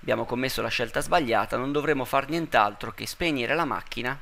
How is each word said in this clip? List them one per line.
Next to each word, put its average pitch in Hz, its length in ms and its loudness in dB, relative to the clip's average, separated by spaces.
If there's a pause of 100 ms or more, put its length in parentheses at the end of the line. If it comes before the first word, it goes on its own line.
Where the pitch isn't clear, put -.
abbiamo 117 240 0
commesso 127 380 -2
la 113 60 -2
scelta 117 320 -2
sbagliata, 117 580 2
non 131 140 -2
dovremo 143 340 0
far 139 200 2
nient'altro 117 680 2
che 110 140 -8
spegnere 139 480 0
la 165 120 2
macchina 120 560 -4